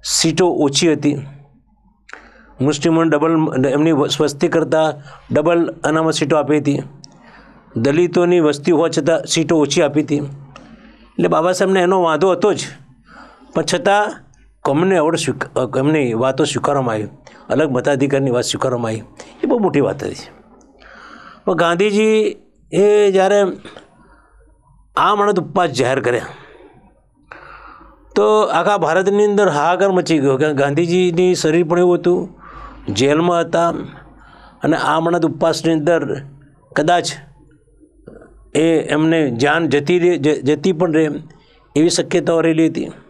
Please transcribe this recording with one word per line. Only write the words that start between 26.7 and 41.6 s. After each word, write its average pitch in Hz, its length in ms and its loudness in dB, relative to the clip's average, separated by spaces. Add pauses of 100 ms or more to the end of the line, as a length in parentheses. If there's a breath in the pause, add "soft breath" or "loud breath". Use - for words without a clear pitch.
તો 214 280 2
આખા 190 340 0
ભારતની 190 480 0
અંદર 208 240 2
હાહાકાર 170 420 0
મચી 165 280 0
ગયો. 135 180 0
કારણ 151 160 0
ગાંધીજીની 175 840 0
શરીર 170 340 0
પણ 170 100 0
એવું 175 200 2
હતું, 175 420 -2 (480 loud breath)
જેલમાં 151 520 2
હતા 170 280 0 (920 loud breath)
અને - 140 0
આ 147 240 0
મરણાત 170 260 0
ઉપવાસની 160 460 0
અંદર 160 520 -2 (520)
કદાચ 170 340 0 (1400)
એ 160 240 2
એમને 156 520 0
જાન 147 380 0
જતી 147 300 0
રહે, 175 200 2
જ-, 143 240 0
જતી 147 300 0
પણ 165 200 0
રહે 156 180 2 (640 soft breath)